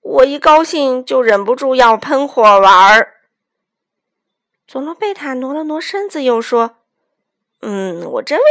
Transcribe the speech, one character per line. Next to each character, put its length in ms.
我 240
一 140
高 240
兴 420
就 160
忍 240
不 120
住 180
要 220
喷 320
火 140
玩 500
儿。” 220
祖 140
龙 140
贝 200
塔 200
挪 200
了 100
挪 160
身 280
子， 140
又 180
说 360
：“嗯， 500
我 100
真 160